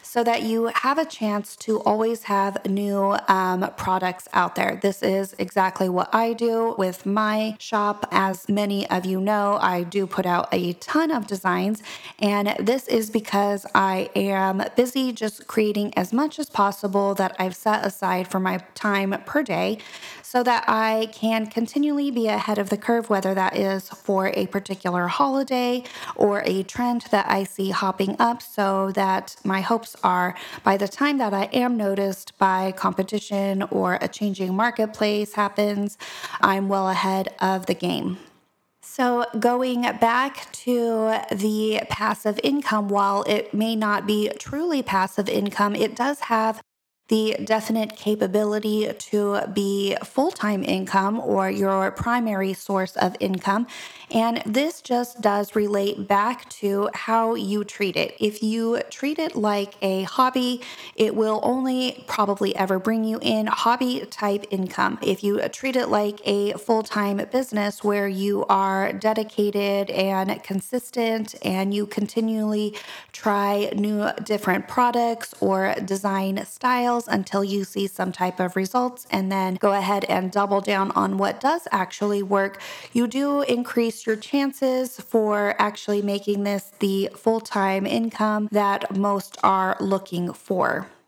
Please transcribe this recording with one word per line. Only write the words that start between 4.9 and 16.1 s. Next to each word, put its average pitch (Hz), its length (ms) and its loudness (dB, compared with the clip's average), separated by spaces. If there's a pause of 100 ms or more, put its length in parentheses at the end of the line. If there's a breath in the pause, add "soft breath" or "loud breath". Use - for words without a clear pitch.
is 196 380 0
exactly 190 500 2
what 180 240 0
I 226 200 2
do 226 440 0
with 185 280 -2
my 214 540 0
shop. 208 520 -2
As 190 360 0
many 202 440 0
of 180 140 0
you 185 140 0
know, 202 400 2
I 180 220 0
do 190 240 -2
put 190 220 -2
out 175 240 0
a 180 220 -2
ton - 360 -2
of 240 160 -2
designs, 190 560 -2 (380 loud breath)
and 202 400 2
this 240 280 0
is 220 220 0
because 202 640 0
I 190 420 2
am 196 480 0 (120)
busy 254 380 2
just 220 340 -6
creating 208 500 0
as 185 160 0